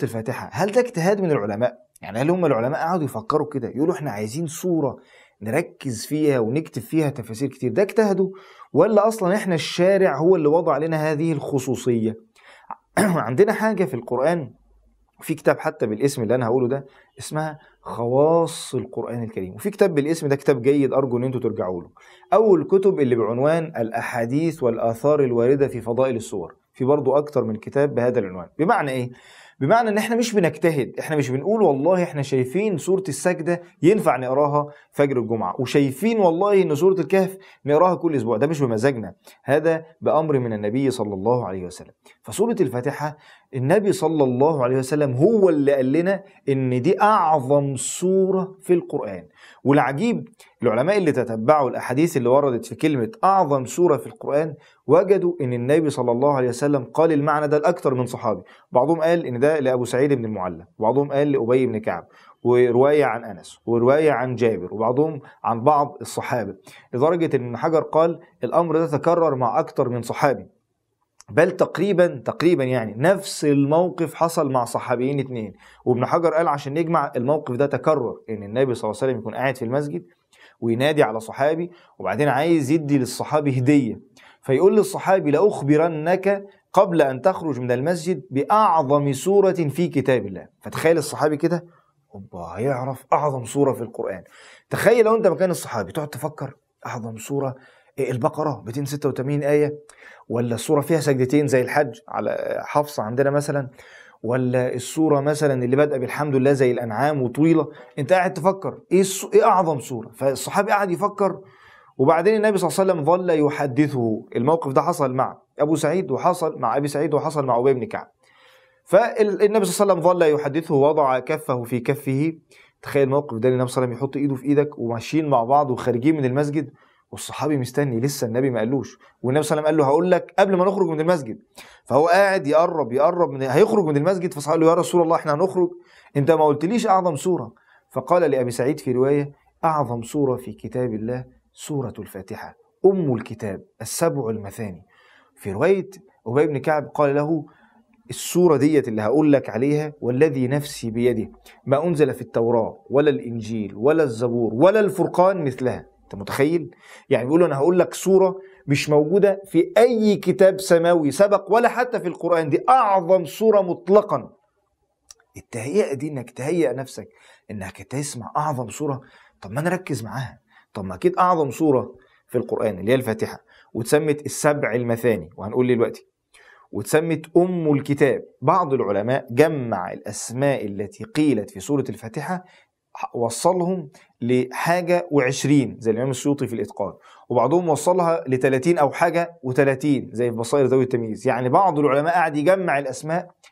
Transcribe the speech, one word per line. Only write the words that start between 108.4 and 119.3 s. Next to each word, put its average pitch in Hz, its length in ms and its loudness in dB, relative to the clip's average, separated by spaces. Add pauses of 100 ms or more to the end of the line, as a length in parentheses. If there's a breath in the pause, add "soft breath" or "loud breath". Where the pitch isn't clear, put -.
إيه 185 100 4
الس-، 190 320 -4
إيه 196 100 8
أعظم 185 360 4
سورة؟ 113 360 -10
فالصحابي 139 560 -2
قاعد 202 200 0
يفكر 196 480 -2 (600 soft breath)
وبعدين 165 360 4
النبي 208 220 2
صلى 170 120 0
الله 170 100 -4
عليه 190 120 4
وسلم 160 140 0
ظل 180 240 2
يحدثه. 143 960 0 (100)
الموقف 143 360 0
ده 139 100 4
حصل 147 320 -2
مع 117 240 -2 (220)
أبو 151 160 2
سعيد، 156 360 -2
وحصل 160 480 -2
مع 120 180 0
أبي 143 100 -2
سعيد، 147 260 -2
وحصل 147 320 -2
مع 120 140 2
أبي 135 140 4
بن 120 120 -4
كعب. - 260 -10 (720 soft breath)
فالنبي 208 800 2